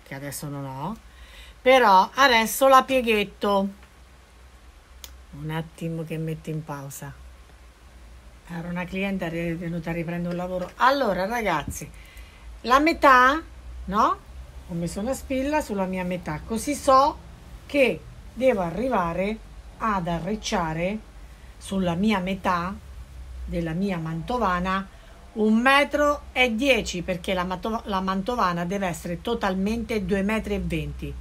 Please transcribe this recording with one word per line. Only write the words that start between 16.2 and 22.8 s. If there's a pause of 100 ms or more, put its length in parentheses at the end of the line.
così
so (480)
che (320)
devo
arrivare (340)
ad
arricciare (580)
sulla
mia
metà (680)